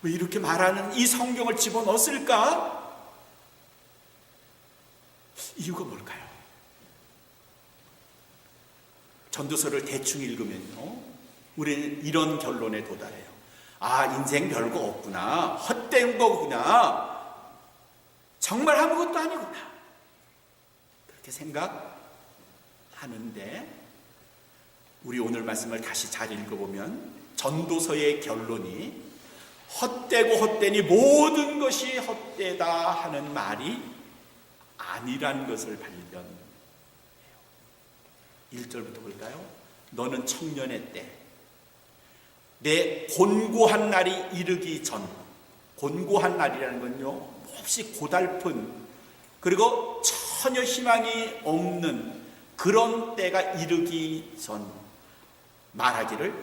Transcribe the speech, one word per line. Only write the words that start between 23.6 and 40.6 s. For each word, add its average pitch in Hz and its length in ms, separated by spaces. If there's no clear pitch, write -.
우리 123 140
오늘 113 240
말씀을 113 380
다시 - 300
잘 110 220
읽어보면 104 840
전도서의 151 840
결론이 113 880
헛되고 233 560
헛되니 214 460
모든 285 760
것이 262 400
헛되다 180 920
하는 147 420
말이 123 480
아니란 131 720
것을 110 300
발견해요. 87 680
일 120 180
절부터 107 300
볼까요? 110 440
"너는 123 340
청년의 131 680